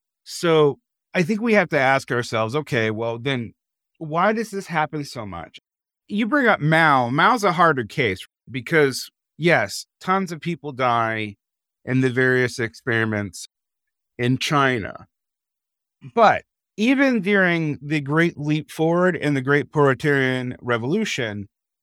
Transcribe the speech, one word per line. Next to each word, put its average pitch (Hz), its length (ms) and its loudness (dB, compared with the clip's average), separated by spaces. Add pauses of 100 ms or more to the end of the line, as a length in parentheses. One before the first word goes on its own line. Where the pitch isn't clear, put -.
(220)
So 156 580 2 (340)
I 185 80 2
think 202 180 -2
we 226 140 0
have 190 160 2
to 151 80 0
ask 135 340 2
ourselves, 113 420 -2
okay, 127 360 -2
well, 117 280 -6
then 120 360 -6 (440)
why 170 360 0
does 220 160 -4
this 196 160 -10
happen 156 380 -4
so 123 200 -12
much? 85 360 -14 (480)
You 214 180 -2
bring 277 200 2
up 208 140 4
Mao. 151 480 4
Mao's 190 340 2
a 196 100 2
harder 156 320 2
case 107 400 -4 (240)
because, 131 640 0 (280)
yes, 143 480 0 (120)
tons 190 320 -2
of 165 100 -12
people 151 320 -8
die 113 640 -2 (500)
in 131 160 0
the 131 80 2
various 127 480 0
experiments 110 880 -4 (680)
in 123 200 0
China. 131 680 -2 (1080)
But 202 300 4 (320)
even 254 460 2
during 170 600 0
the 151 180 -4
Great 156 380 0
Leap 151 320 -2
Forward 170 460 0
and 147 200 0
the 131 60 -2
Great 143 300 0
Proletarian 131 880 0
Revolution, 120 880 -4 (340)